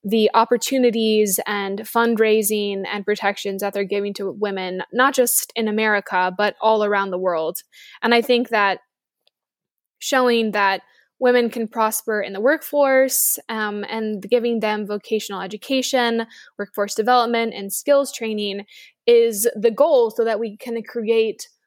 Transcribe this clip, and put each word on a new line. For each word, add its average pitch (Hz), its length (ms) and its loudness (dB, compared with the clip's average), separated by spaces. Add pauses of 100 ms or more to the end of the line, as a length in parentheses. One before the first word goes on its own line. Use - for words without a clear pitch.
the 214 300 2
opportunities 226 1120 2
and 196 340 -6
fundraising 214 1120 0
and 202 140 -6
protections 202 560 -4
that 202 120 -4
they're 202 120 -2
giving 202 280 -4
to 196 180 -8
women, 185 600 -6
not 269 220 2
just - 420 0
in 226 120 -2
America, 208 720 0
but 208 220 0
all 220 240 2
around 196 280 0
the 180 60 -4
world. 175 420 -2 (420)
And 226 120 2
I 233 80 4
think 240 280 0
that 202 300 0 (1200)
showing 233 520 2
that 196 300 0 (380)
women 247 300 4
can 226 200 -6
prosper 220 520 -2
in 196 120 -6
the 196 80 -8
workforce, 269 1040 2
um, 208 420 -4
and 214 400 -4
giving 233 300 2
them 214 260 -2
vocational 208 560 -6
education, 233 840 -2 (300)
workforce 202 380 -4
development, 233 580 2
and 196 180 -10
skills 277 400 2
training 208 540 -6 (420)
is 233 480 4
the 220 160 0
goal 247 400 4
so 226 140 -2
that 220 140 -2
we 214 180 -8
can 233 260 -8
create 226 640 -2 (200)